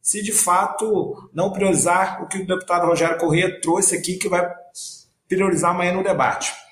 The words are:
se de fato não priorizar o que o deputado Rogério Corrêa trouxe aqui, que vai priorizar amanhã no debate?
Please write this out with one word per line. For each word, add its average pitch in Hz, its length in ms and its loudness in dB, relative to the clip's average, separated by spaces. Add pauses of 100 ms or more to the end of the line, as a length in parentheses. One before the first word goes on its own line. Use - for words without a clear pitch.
se 208 220 -4
de 220 80 -4
fato 190 1000 0
não 185 200 0
priorizar 185 720 2
o - 40 -12
que 190 120 -8
o 185 80 -6
deputado 175 400 0
Rogério 165 320 2
Corrêa 170 420 2
trouxe 180 340 2
aqui, 175 200 -4
que 190 120 -4
vai 180 240 0 (760)
priorizar 180 440 2
amanhã 175 220 0
no 190 100 -2
debate? 135 480 0 (200)